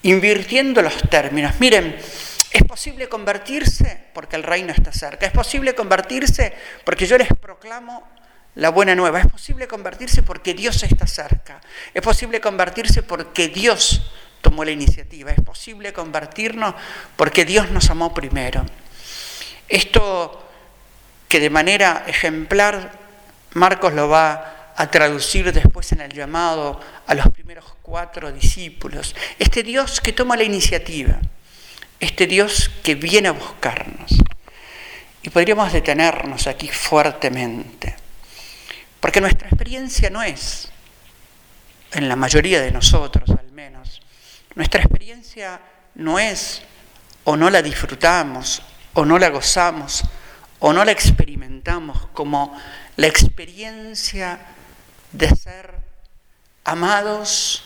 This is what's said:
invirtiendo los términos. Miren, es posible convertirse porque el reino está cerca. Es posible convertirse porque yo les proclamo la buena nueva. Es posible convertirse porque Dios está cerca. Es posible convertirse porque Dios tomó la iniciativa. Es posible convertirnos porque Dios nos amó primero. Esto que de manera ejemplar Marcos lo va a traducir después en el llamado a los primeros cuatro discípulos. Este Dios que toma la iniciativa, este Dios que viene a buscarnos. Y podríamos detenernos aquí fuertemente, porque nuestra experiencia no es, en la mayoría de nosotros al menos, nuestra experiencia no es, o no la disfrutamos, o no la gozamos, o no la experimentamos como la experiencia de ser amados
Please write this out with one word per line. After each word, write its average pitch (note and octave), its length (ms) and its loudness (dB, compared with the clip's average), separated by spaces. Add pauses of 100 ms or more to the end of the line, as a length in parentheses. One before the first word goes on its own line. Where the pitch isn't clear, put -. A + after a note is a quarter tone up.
invirtiendo G#3 760 2
los D#3 160 0 (140)
términos. D3 500 0
Miren, G3 340 2 (560)
es - 120 2
posible - 460 -2
convertirse G3+ 1040 -2
porque D#3+ 220 -10
el D#3 60 -6
reino E3+ 300 -4
está - 200 2
cerca. D3 340 -6
Es F#3+ 60 -4
posible C4+ 420 0
convertirse C4 800 0 (300)
porque F3 220 -2
yo A#3+ 120 4
les B3+ 100 2
proclamo A3+ 800 -4 (460)
la D#3 160 2
buena F#3+ 240 4
nueva. F3+ 260 2
Es F#3 60 8
posible C4 420 0
convertirse G#3+ 540 2
porque F3+ 320 0
Dios G#3+ 280 0
está - 240 4
cerca. - 540 -4 (320)
Es - 80 -4
posible A3+ 400 0
convertirse G3 600 2
porque E3 460 -4
Dios G3 600 0 (300)
tomó D#3 240 6
la D#3 60 -4
iniciativa. D3 640 0
Es C#3+ 100 2
posible G3+ 500 -8
convertirnos F#3 800 -8 (420)
porque - 280 2
Dios F#3+ 260 2
nos F#3+ 200 6
amó E3 240 -2
primero. C3+ 500 -4 (1040)
Esto G3 800 0 (800)
que D#3+ 120 4
de D3 100 2
manera E3+ 580 2
ejemplar F#3+ 840 -2 (640)
Marcos F#3 400 2
lo D3 160 0
va D#3 680 0
a D#3+ 140 -2
traducir D3 640 0
después - 400 6
en D#3+ 80 -2
el C#3+ 100 -14
llamado D3+ 680 -4 (260)
a - 80 0
los C#3+ 140 6
primeros E3 540 0
cuatro E3+ 500 -12
discípulos. C#3+ 840 0 (240)
Este - 240 2
Dios B3+ 380 -4
que A3+ 140 -4
toma B3 240 -2
la A3 60 2
iniciativa, E3 720 -2 (800)
este - 280 -2
Dios G3+ 440 0 (120)
que D#3 120 0
viene F3 340 0
a E3 40 0
buscarnos. - 800 -10 (1120)
Y - 60 -12
podríamos G3 440 2
detenernos D3+ 760 -2
aquí - 220 -8
fuertemente, B2+ 1300 -4 (1080)
porque - 200 0
nuestra F#3+ 280 0
experiencia B3 600 -2
no G3+ 140 -6
es, - 480 -10 (1200)
en C#3+ 160 -2
la B2+ 80 0
mayoría D3 460 2
de B2+ 80 -2
nosotros C#3 580 4
al - 240 0
menos, C3+ 480 -18 (540)
nuestra - 260 0
experiencia G#3+ 800 -2 (340)
no D#3+ 240 -2
es, G#3 440 -4 (640)
o D3+ 120 0
no E3 140 4
la F#3+ 100 4
disfrutamos, D3 1000 -2 (320)
o D#3 100 2
no D#3+ 140 4
la F3+ 100 6
gozamos, D#3 760 -2 (560)
o D3+ 120 4
no F#3 140 4
la A3 60 2
experimentamos C#3 1200 0
como C#3+ 440 -4 (380)
la D#3 120 2
experiencia G3 1300 -2 (720)
de - 220 -2
ser F#3 400 -4 (880)
amados G#3 1040 -4